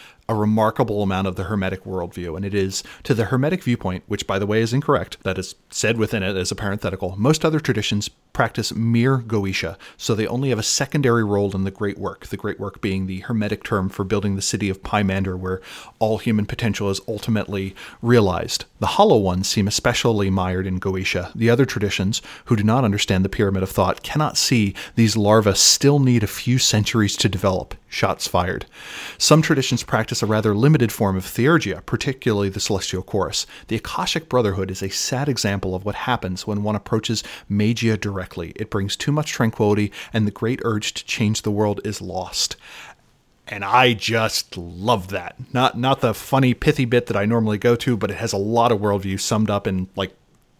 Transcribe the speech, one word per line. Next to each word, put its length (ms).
a 60
remarkable 680
amount 240
of 80
the 100
Hermetic 400
worldview, 520
and 80
it 100
is, 300
"To 120
the 100
Hermetic 400
viewpoint, 420
which, 220
by 100
the 80
way, 160
is 100
incorrect, 520
that 140
is 180
said 280
within 240
it 140
as 160
a 20
parenthetical, 640
most 260
other 140
traditions 500
practice 400
mere 460
Goetia, 580
so 180
they 140
only 220
have 100
a 20
secondary 640
role 280
in 120
the 80
great 260
work," 300
the 80
great 240
work 200
being 260
the 140
Hermetic 440
term 240
for 160
building 320
the 40
city 300
of 140
Pymander, 520
where 240
all 200
human 280
potential 440
is 180
ultimately 680
realized. 640
The 80
hollow 320
ones 300
seem 180
especially 640
mired 340
in 140
Goetia. 560
The 160
other 160
traditions, 560
who 100
do 80
not 220
understand 400
the 40
pyramid 360
of 60
thought, 340
cannot 340
see 360
these 220
larvae 400
still 420
need 240
a 60
few 300
centuries 580
to 120
develop. 460
Shots 360
fired. 380
Some 240
traditions 400
practice 400
a 40
rather 280
limited 380
form 240
of 80
theurgia, 600
particularly 600
the 120
Celestial 420
Chorus. 440
The 80
Akashic 540
Brotherhood 420
is 100
a 100
sad 380
example 460
of 100
what 120
happens 500
when 160
one 140
approaches 480
magia 480
directly. 580
It 160
brings 240
too 160
much 220
tranquility, 580
and 120
the 60
great 320
urge 320
to 100
change 380
the 80
world 320
is 180
lost. 540
And 160
I 300
just 640
love 520
that. 260
Not, 240
not 240
the 140
funny, 400
pithy 300
bit 220
that 100
I 80
normally 340
go 160
to, 220
but 160
it 60
has 140
a 40
lot 340
of 100
worldview 380
summed 320
up 160
in, 300
like, 180